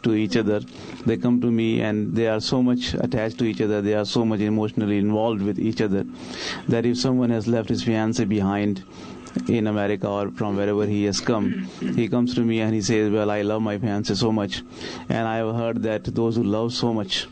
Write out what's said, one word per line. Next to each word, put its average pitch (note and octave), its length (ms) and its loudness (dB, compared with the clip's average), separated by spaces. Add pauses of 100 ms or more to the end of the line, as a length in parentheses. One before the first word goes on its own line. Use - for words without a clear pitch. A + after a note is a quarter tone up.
to A2+ 100 4
each G#2+ 240 2
other, G#2+ 240 2 (440)
they A2+ 120 2
come A#2+ 240 2
to A#2+ 100 2
me A2+ 300 2
and G#2+ 340 -2
they A2+ 120 2
are A2 120 2
so B2+ 220 0
much B2 320 2
attached A#2 460 -2
to B2+ 60 2
each G#2 140 -2
other, G#2 220 2
they G#2 140 2
are G#2 100 0
so A#2+ 180 0
much G#2+ 160 0
emotionally G#2+ 580 0
involved G#2+ 440 2
with G2 180 -2
each A2 220 0
other, G2 240 2 (640)
that A#2 160 2
if B2 120 2
someone B2+ 340 2
has A2 160 0
left A#2 220 0
his G#2 140 0
fiancée A2 440 0
behind G2+ 540 0 (680)
in A2+ 180 2
America G#2 400 0
or G2+ 240 0
from G#2 240 -2
wherever G2+ 300 2
he G#2 200 0
has G2 140 0
come, G#2+ 280 0 (480)
he A#2+ 120 2
comes B2 280 2
to B2 140 2
me A2+ 160 2
and A2 80 2
he A2 160 0
says, G#2+ 260 4
"Well, G#2 220 2
I G#2 40 0
love G#2+ 240 0
my G#2 120 -2
fiancée G2+ 440 -2
so A2+ 100 2
much, G#2 300 -2 (480)
and A2+ 220 0
I A2 100 -2
have A2 200 -2
heard A#2 260 -2
that G#2+ 320 -2
those A#2 180 2
who A#2 60 2
love G#2+ 300 0
so A#2+ 260 0
much F#2+ 180 -4 (140)